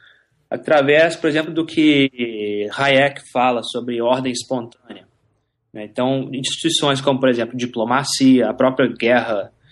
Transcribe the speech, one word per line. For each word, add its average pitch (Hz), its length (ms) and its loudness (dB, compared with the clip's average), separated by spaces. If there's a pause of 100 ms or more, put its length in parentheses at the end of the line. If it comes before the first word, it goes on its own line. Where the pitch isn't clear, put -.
(500)
através, 151 680 2
por 160 120 0
exemplo, 156 240 -2
do 160 120 -2
que 120 1080 0
Hayek 139 480 0 (100)
fala 123 300 0
sobre 120 400 -6
ordem 127 300 0
espontânea, 117 720 -10 (680)
né? 107 100 -14
Então, 127 500 -4
instituições 139 680 -2
como, 135 180 0
por 131 100 2
exemplo, 117 280 -2
diplomacia, 123 920 2
a 110 40 -4
própria 131 340 2
guerra, 113 640 0 (200)